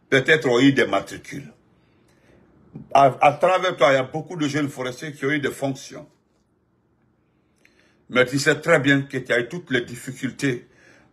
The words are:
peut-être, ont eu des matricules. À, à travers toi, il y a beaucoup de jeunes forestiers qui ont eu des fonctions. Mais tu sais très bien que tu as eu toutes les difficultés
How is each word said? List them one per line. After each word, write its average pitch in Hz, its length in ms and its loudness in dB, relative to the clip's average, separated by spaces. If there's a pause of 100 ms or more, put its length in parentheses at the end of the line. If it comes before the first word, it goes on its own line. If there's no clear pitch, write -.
(100)
peut-être, 143 380 2
ont 123 120 4
eu 139 120 8
des 117 140 2
matricules. - 680 -8 (1400)
À, 135 280 6
à 143 120 4
travers 180 440 0
toi, 147 160 4
il - 20 4
y 135 40 2
a 131 40 0
beaucoup 156 340 -8
de 151 100 -2
jeunes 143 220 -4
forestiers 127 440 -10
qui 131 120 -10
ont 139 60 0
eu 151 100 -2
des 127 100 -2
fonctions. 135 580 -8 (2000)
Mais 123 160 2
tu 139 120 -4
sais 143 220 2
très 165 200 4
bien 139 220 2
que 135 140 -8
tu 120 160 -4
as 120 80 2
eu 120 80 -6
toutes - 220 -12
les 127 100 0
difficultés 123 880 -8 (440)